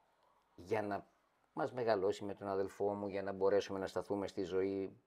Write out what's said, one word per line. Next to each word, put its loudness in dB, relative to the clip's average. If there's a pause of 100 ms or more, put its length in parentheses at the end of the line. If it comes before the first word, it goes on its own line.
(540)
για -2
να -4 (460)
μας -2
μεγαλώσει 2
με -4
τον -8
αδελφό 0
μου, -4
για -2
να -4
μπορέσουμε 4
να -2
σταθούμε -2
στη -4
ζωή, 0 (100)